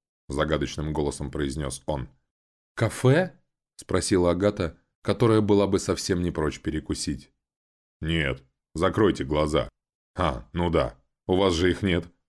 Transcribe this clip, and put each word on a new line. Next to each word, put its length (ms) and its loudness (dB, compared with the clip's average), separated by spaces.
загадочным 640 -2
голосом 380 -4
произнёс 540 -6
он. 240 -6
«Кафе?» 600 0
спросила 540 2
Агата, 460 0
которая 400 4
была 260 4
бы 120 2
совсем 420 -2
не 100 0
прочь 280 -2
перекусить. 720 -6
«Нет, 420 -2
закройте 500 2
глаза». 460 0
«А, 380 -2
ну 160 -2
да, 260 0
у 100 2
вас 160 4
же 180 2
их 100 -4
нет», 240 0